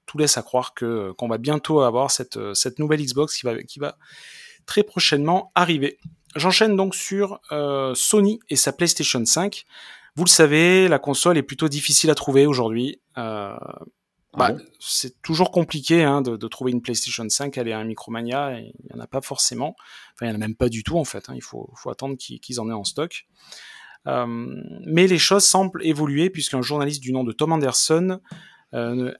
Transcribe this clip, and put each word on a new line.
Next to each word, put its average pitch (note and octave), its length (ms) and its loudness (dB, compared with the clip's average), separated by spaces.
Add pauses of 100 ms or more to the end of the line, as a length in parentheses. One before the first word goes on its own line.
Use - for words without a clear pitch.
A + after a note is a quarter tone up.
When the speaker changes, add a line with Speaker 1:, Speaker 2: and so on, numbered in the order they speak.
Speaker 1:
tout - 100 -16
laisse D3 220 0
à A2+ 40 -6
croire B2 300 -4
que, A2 400 -4
qu'on A#2 160 -8
va A2+ 80 -2
bientôt D3 440 0
avoir B2+ 300 2
cette, - 280 -4
euh, G#2 160 -8
cette A#2 240 -2
nouvelle D3+ 260 0
Xbox C3+ 320 -2
qui - 80 -8
va, A#2 180 -4
qui - 180 -16
va D3 180 -8 (680)
très - 180 0
prochainement E3+ 720 0
arriver. E3 440 0 (380)
J'enchaîne F#3+ 400 2
donc F#3+ 180 0
sur, G3 460 -4 (100)
euh, C#3 460 -2
Sony G#3+ 420 4 (100)
et D3 60 -4
sa - 180 2
PlayStation - 520 0
cinq. F#3 400 0 (500)
Vous D#3+ 100 0
le F3 60 4
savez, E3+ 560 6
la D#3 140 4
console E3 360 2
est C#3 60 2
plutôt D3+ 260 -4
difficile D3 400 2
à D3+ 60 6
trouver C#3 320 6
aujourd'hui. B2 540 -2 (180)
Euh, G#2+ 400 -8
Speaker 2:
Ah - 800 -18
Speaker 1:
bah, B2 140 4
Speaker 2:
bon ? C#3+ 120 -10 (140)
Speaker 1:
c'est - 440 -6
toujours E3 280 2
compliqué, E3 540 2
hein, C#3+ 180 2
de, A#2+ 140 -4
de A2 100 -8
trouver B2+ 240 -4
une B2 120 0
PlayStation A#2+ 460 -6
cinq. C#3 300 -4
Elle A#2+ 80 -4
est A2+ 60 -4
à A2 80 -6
un A2 40 -8
Micromania A#2 760 -6
et A2 120 -18 (120)
il - 100 -20
y - 20 -14
en A#2 40 -12
a A2+ 80 -14
pas C3+ 120 -6
forcément. - 540 -4 (400)
Enfin, A#2 120 -8
il - 20 -2
y - 20 -4
en G#2+ 60 -4
a - 20 -4
même G#2+ 160 -6
pas B2 140 0
du A2+ 160 -6
tout, E3 140 -2
en D3+ 60 0
fait, - 240 -12
hein. C3 60 -14
Il B2 80 -12
faut, - 320 -16
faut - 160 -14
attendre C3+ 260 -10
qu'ils, B2 220 -16
qu'ils A#2+ 220 -10
en A2 80 -6
aient A2+ 60 -6
en G#2 100 -10
stock. - 420 -6 (800)
Euh, A#2+ 400 -4 (400)
mais E3+ 220 6
les F3+ 100 4
choses G3 260 4
semblent F#3+ 400 2
évoluer D3+ 460 0
puisqu'un C#3 320 -4
journaliste C#3+ 400 -2
du B2+ 100 -4
nom C3 120 0
de A#2 80 -4
Tom D#3 200 0
Anderson, D#3+ 680 2 (520)
euh, B2 480 -4